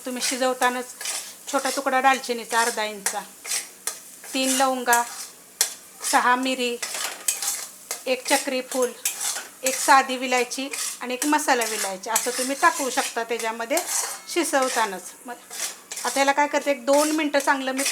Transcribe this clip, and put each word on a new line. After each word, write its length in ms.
तुम्ही 180
शिजवतानाच 600
छोटा 180
तुकडा 300
दालचिनीचा 600
अर्धा 240
इंचा, 360
तीन 160
लवंगा, 520
सहा 260
मिरी, 400
एक 220
चक्री 320
फूल, 220
एक 120
साधी 420
विलायची 520
आणि 120
एक 120
मसाला 380
विलायची 460
असं 280
तुम्ही 240
टाकू 280
शकता 340
त्याच्यामध्ये 540
शिजवतानाच. 840
मग 80
आता 140
याला 140
काय 140
करते, 240
एक 160
दोन 240
मिनटं 280
चांगलं 340
मी 200